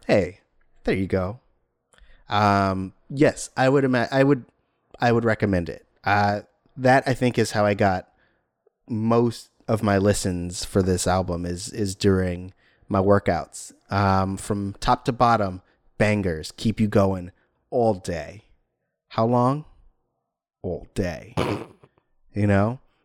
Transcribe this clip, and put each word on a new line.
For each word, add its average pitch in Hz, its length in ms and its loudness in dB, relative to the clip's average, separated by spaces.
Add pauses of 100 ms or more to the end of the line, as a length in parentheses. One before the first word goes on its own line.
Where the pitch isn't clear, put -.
Hey, 92 320 0 (440)
there 214 120 -2
you 190 100 -2
go. 95 340 -4 (880)
Um, 98 640 0 (160)
yes, 139 460 0
I 131 140 2
would 139 140 2
ima-, 123 280 0
I 135 120 2
would, 139 220 2 (540)
I 120 120 2
would 117 140 2
recommend 98 440 0
it. - 160 -14 (180)
Uh, 104 380 0 (360)
that, 127 300 4
I 131 60 0
think, 123 240 0
is 110 140 0
how 104 140 0
I 104 100 2
got 95 340 0 (800)
most 117 600 0 (180)
of 110 160 0
my 101 140 2
listens 95 680 0
for 101 160 0
this 92 260 0
album 87 380 -2
is, 87 240 -8
is 98 260 -6
during 92 580 0 (360)
my 98 100 0
workouts. 95 720 0 (180)
Um, 95 460 0
from 101 420 -6
top - 260 0
to 135 80 0
bottom, 107 480 0 (360)
bangers, 95 600 -2
keep - 220 -2
you 110 80 2
going 95 440 0 (380)
all 113 240 0
day. 87 520 -10 (640)
How 113 160 -2
long? 123 400 0 (960)
All 87 340 -8
day. 87 420 -8
<coughs> - 300 -6 (680)
You 104 120 0
know, 101 320 2 (260)